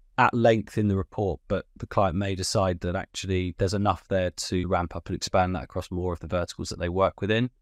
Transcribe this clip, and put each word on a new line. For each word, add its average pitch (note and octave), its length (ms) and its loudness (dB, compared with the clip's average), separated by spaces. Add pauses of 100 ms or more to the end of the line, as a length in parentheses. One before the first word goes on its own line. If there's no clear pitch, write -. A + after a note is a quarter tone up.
(180)
at A#2+ 160 4
length A#2 440 4
in G#2+ 100 2
the G2 80 4
report, F#2+ 520 -2
but F#2+ 180 -2 (100)
the - 100 -12
client F#2+ 300 2
may G2 200 -2
decide F#2 440 0
that F2 160 -4
actually F#2 600 -2
there's F#2+ 160 0
enough G2+ 340 0
there F#2 240 0
to F2+ 360 -2
ramp F2+ 280 0
up E2+ 120 -12
and F#2 80 -4
expand F#2 400 0
that C#2 80 -6
across - 280 -10
more F2+ 220 -2
of E2+ 80 -8
the E2 60 -12
verticals E2+ 420 -4
that - 100 -8
they F2 100 -2
work F#2 320 0
within. A2 280 0 (120)